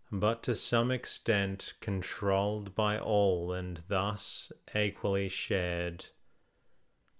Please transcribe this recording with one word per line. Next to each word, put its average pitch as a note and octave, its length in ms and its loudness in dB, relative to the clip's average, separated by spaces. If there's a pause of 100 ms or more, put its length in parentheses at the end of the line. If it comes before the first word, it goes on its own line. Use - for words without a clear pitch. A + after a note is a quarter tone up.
(120)
but G#2 300 2
to B2 120 0
some A#2+ 360 2
extent G2+ 920 -2
controlled G2 920 0
by G#2+ 240 2
all F#2+ 540 4
and F2+ 360 -4
thus G2+ 640 -2 (220)
equally G2 560 0
shared. F2 720 -2 (1160)